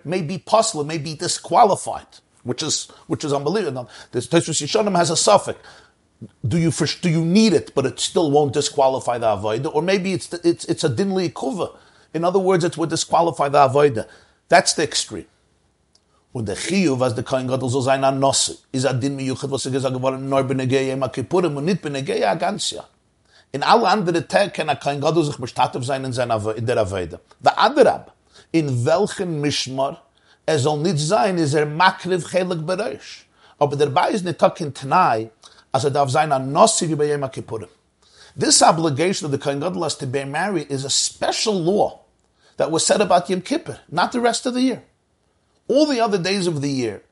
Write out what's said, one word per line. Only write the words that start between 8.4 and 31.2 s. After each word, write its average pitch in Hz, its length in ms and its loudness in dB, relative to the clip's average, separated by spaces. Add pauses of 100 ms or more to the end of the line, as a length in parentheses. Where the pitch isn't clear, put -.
disqualify 131 640 0
the 113 80 0
Avodah? 110 480 -2
Or 151 80 0
maybe 190 320 0
it's, - 140 -6
the, 175 200 -10
it's, 170 160 0
it's - 180 -4
a 160 60 2
Din 196 220 0
Li'ikuva. 185 680 -4 (360)
In 165 120 -2
other 180 140 4
words, 185 260 2
it 170 120 -2
would 151 140 -2
disqualify 160 580 0
the 143 100 2
Avodah. 139 500 4 (400)
That's 185 240 6
the 170 100 -2
extreme. - 440 -6 (1080)
Und 117 140 -6
der 98 100 -6
Chiyuv, 160 480 0
as 123 100 0
the 120 80 -6
Kohen 127 240 -4
Gadol 127 220 -2
soll 127 140 0
sein, 135 200 2
an 135 160 2
Nasi, 135 360 0 (180)
is 131 120 -2
a 131 80 0
Din 135 240 -2
Miyuchad, 131 340 -6
was 135 160 -6
er 131 60 -6
gesagt 131 220 -2
geworden, 131 340 -4
nur 135 140 2
B'negei 131 460 0
Yom 135 220 -4
Kippurim 160 460 -2
und 139 80 -6
nicht 185 160 0
B'negei 143 420 -4
Agansya. 196 640 -2 (680)
In 139 100 -4
alle 208 240 6
andere 175 400 2
Tage 160 240 2
kann 156 180 -6
a 147 60 0
Kohen 143 260 -4
Gadol 160 220 2
sich - 140 -2
bestatten 127 480 -4
sein 135 200 -4
in 131 80 -6
seiner 120 280 -2
Avo-, 107 160 -4
in 113 100 -6
der 120 100 0
Avodah. 92 440 -4 (200)
The 147 100 4
Adrab, 226 640 2 (400)
in 135 320 0
welchen 175 560 0
Mishmar, 139 580 -4 (460)
er 156 140 0
soll 151 200 0
nicht 156 200 0
sein, 185 400 0